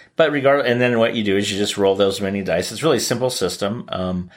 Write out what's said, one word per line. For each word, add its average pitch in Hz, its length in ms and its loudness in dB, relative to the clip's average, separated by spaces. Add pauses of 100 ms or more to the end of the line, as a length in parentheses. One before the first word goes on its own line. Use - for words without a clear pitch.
(160)
But 156 160 2
regardless, 139 400 2
and 123 100 0
then 123 160 2
what 113 160 2
you 113 100 -2
do 98 140 2
is 104 140 -2
you 95 60 -4
just 101 200 -2
roll 98 180 4
those 98 240 2
many 98 220 -4
dice. 87 300 -2
It's 110 100 -12
really 143 160 2
a 107 40 -2
simple 127 280 -2
system. 101 600 -4
Um, 90 480 -4